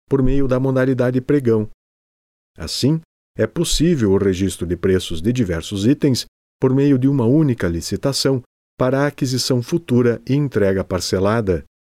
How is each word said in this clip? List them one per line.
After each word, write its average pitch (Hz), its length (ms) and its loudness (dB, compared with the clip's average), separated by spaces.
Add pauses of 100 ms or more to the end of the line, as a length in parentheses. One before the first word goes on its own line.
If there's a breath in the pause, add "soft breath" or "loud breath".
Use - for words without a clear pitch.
por 139 120 0
meio 135 280 2
da 127 100 0
modalidade 131 600 0
pregão. 117 480 0 (880)
Assim, 143 440 -2 (360)
é 110 100 0
possível 151 640 0
o 95 80 4
registro 95 480 0
de 85 100 -2
preços 87 460 -2
de 110 100 0
diversos 98 540 -2
itens 139 380 0 (340)
por 131 160 0
meio 139 240 2
de 127 80 0
uma 139 180 2
única 131 440 2
licitação 120 760 -2 (340)
para 131 260 0
a 143 40 2
aquisição 127 560 -2
futura 120 680 0
e 127 60 0
entrega 101 480 0
parcelada. 95 800 -2 (300)